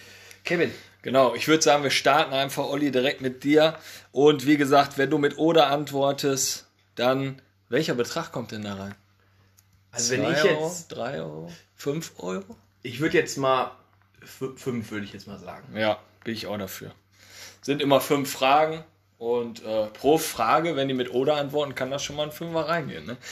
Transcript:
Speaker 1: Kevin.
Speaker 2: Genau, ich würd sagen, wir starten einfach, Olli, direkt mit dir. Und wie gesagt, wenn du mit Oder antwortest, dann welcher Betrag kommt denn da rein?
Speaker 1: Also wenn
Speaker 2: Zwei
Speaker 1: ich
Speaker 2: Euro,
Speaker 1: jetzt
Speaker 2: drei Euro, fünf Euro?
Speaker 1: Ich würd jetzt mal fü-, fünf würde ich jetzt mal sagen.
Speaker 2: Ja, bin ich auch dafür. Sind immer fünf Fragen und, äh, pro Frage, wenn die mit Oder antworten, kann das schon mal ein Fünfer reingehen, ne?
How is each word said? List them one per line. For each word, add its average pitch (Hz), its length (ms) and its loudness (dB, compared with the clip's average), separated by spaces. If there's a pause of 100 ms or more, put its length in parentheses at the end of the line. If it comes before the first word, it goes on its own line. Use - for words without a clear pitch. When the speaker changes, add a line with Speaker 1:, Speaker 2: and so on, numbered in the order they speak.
(440)
Speaker 1:
Kevin. 165 280 0 (300)
Speaker 2:
Genau, 123 320 4
ich 120 120 -4
würd 156 160 4
sagen, 147 220 4
wir 131 60 0
starten 135 440 2
einfach, 135 300 -2
Olli, 143 260 -2
direkt 127 300 0
mit 131 240 -6
dir. 151 340 6 (320)
Und 139 360 6
wie 151 100 6
gesagt, 143 420 4
wenn 135 120 2
du 151 80 2
mit 143 200 0
Oder 156 300 6
antwortest, 139 1000 -2 (300)
dann 135 440 0 (280)
welcher 151 260 0
Betrag 120 380 -4
kommt 120 180 -8
denn 107 120 -10
da 101 120 -8
rein? 98 200 -10 (960)
Speaker 1:
Also 117 200 -4
wenn 135 100 0
Speaker 2:
Zwei 131 100 0
Speaker 1:
ich 151 120 2
Speaker 2:
Euro, 156 220 -2
Speaker 1:
jetzt 175 220 -10
Speaker 2:
drei 127 320 -8
Euro, 160 320 -12 (220)
fünf 156 440 -8
Euro? - 380 -10 (260)
Speaker 1:
Ich 113 180 -10
würd 160 140 -2
jetzt - 240 0
mal 131 380 0 (460)
fü-, 135 340 -12
fünf 120 340 -8
würde 104 140 -8
ich 98 80 -16
jetzt 101 140 -18
mal 101 120 -14
sagen. - 380 -14
Speaker 2:
Ja, 107 240 0 (240)
bin 113 100 -6
ich 104 120 -10
auch 101 120 -6
dafür. - 340 -10 (720)
Sind 143 180 -2
immer 139 200 6
fünf 139 320 0
Fragen 156 520 2 (340)
und, 117 460 -4
äh, 110 220 0
pro 135 320 2
Frage, 156 560 0
wenn 135 140 -2
die 135 60 -2
mit 123 160 -2
Oder 135 260 2
antworten, 143 380 -2
kann 127 160 -4
das 139 120 -6
schon 147 140 -8
mal 151 80 -2
ein 151 80 -10
Fünfer 165 360 -6
reingehen, 156 380 -6
ne? 117 100 -10 (160)